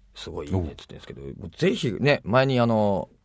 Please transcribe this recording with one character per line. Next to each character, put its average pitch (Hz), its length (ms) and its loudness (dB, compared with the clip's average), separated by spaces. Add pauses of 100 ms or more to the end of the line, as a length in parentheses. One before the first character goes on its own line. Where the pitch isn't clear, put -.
(160)
す - 140 -12
ご 85 120 -8
い 92 60 -10
い - 20 -6
い - 40 -4
ね 90 180 0
っ - 40 -16
つ - 80 -16
っ - 20 -20
て - 80 -18
ん - 20 -14
で - 40 -16
す - 60 -20
け - 60 -14
ど、 64 100 -14
も 69 240 -12
う 85 40 -12
ぜ 180 240 0
ひ 131 180 -2
ね、 139 320 2
前 127 220 4
に 135 120 2
あ 120 80 4
の、 107 420 2 (160)